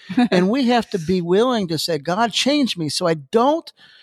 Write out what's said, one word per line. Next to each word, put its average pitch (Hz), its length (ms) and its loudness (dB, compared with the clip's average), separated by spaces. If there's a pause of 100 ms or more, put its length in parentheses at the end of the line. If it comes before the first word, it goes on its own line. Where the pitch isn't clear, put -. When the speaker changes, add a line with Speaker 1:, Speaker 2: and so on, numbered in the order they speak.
Speaker 1:
<laughs> 240 220 2
Speaker 2:
And 185 180 4
we 254 180 0
have 240 240 0
to 196 80 -4
be 175 220 -2
willing 208 480 0
to 160 80 -4
say, 165 200 -4
"God, 180 360 -2
change 277 440 0
me 160 120 -4
so 180 180 -4
I 165 80 2
don't, 233 560 0 (320)